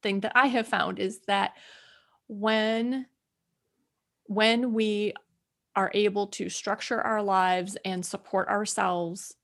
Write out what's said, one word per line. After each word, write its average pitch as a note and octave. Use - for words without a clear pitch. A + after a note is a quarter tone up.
thing G3
that G#3+
I C4
have A#3+
found F#3+
is G3
that G3
when, A3+
when A3+
we G#3
are F#3+
able G3+
to G3
structure A3
our A3
lives F#3+
and F#3
support -
ourselves F#3+